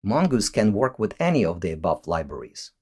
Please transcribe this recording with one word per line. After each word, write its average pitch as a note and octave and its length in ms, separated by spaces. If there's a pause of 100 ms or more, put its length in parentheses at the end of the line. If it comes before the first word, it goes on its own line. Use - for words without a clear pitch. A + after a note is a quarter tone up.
Mongoose B2+ 460
can G#2+ 240
work B2+ 260
with G#2+ 200
any E3 240
of E2+ 180
the E2+ 100
above D#2+ 360
libraries. C#2+ 640 (100)